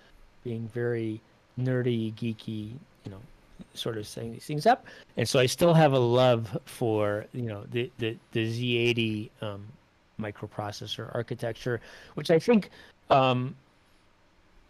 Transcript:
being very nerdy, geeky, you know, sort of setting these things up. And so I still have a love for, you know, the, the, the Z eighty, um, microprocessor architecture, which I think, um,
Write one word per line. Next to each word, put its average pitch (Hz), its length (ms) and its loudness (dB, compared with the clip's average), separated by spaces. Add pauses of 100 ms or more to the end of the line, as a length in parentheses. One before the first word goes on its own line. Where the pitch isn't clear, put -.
(420)
being 113 300 -6
very 117 480 -4 (400)
nerdy, 123 540 0
geeky, 110 580 -8 (320)
you 104 60 -12
know, 98 100 -14 (540)
sort 113 240 -6
of 107 80 -8
setting 117 260 -10
these 117 140 -16
things 151 180 -4
up. - 220 2 (320)
And 120 100 0
so 139 100 2
I 127 60 6
still 170 300 4
have 156 180 8
a 135 60 4
love 120 640 4
for, 107 680 -2
you 127 80 -6
know, 107 280 -8
the, 120 280 -4
the, 113 180 -4 (160)
the 113 180 0
Z 120 280 -2
eighty, 113 520 0 (120)
um, 104 240 -8 (520)
microprocessor 107 960 -10
architecture, 120 640 -6 (340)
which 151 160 -4
I 165 80 6
think, 220 320 2 (400)
um, 131 440 4 (1160)